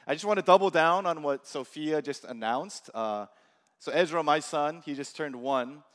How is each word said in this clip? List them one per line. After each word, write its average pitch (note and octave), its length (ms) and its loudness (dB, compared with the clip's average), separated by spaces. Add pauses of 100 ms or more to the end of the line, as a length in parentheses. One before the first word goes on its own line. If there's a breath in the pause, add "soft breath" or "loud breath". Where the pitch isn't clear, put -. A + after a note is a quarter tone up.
I C#3 80 -2
just D#3 100 -6
wanna G3+ 180 0
double F#3+ 280 8
down E3+ 340 4
on D#3+ 200 -4
what C#3 200 -2
Sophia D3+ 560 -4
just C#3 220 -8
announced. B2 720 -6
Uh, G#2+ 320 -4 (540 soft breath)
so D3 100 -10
Ezra, D#3+ 320 2
my D3 160 2
son, D3+ 460 -4
he D3 100 -8
just C#3 220 -10
turned D3 180 -8
one, C3 480 -4 (120 soft breath)